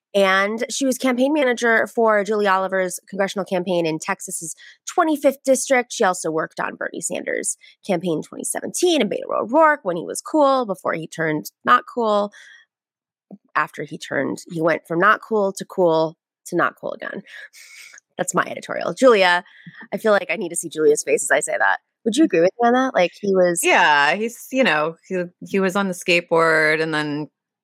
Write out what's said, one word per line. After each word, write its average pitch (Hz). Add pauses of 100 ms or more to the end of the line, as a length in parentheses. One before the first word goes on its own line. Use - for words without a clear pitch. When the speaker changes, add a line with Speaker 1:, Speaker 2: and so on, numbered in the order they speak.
(140)
Speaker 1:
and 196
she 269
was 254
campaign 254
manager 233
for 214
Julie 208
Oliver's 190 (100)
congressional 190
campaign 180
in 156
Texas's - (320)
twenty-fifth 302
district. 262
She 220
also 180
worked 160
on -
Bernie -
Sanders' - (280)
campaign 170
in 165
twenty -
seventeen -
and 208
Beto 50
O'Rourke 285
when 175
he 156
was 87
cool, 269
before 190
he 160
turned 156 (180)
not 247
cool, 208 (1300)
after 151
he 151
turned, 139 (140)
he 165
went 160
from 170
not 208
cool 202
to -
cool 160 (300)
to -
not 151
cool -
again. - (920)
That's -
my 175
editorial. -
Julia, 190 (500)
I 208
feel 214
like 185
I 170
need 180
to 170
see 165
Julia's 151
face 151
as -
I 143
say -
that. 98 (240)
Would 226
you 320
agree 165
with 180 (100)
me 233
on 240
that? 262
Like, 180 (100)
he 196
was 180
Speaker 2:
Yeah, 165
he's, 220
you 262
know, 160 (100)
he, 185 (220)
he 196
was 190
on 196
the 180
skateboard, 160
and 160
then 151 (360)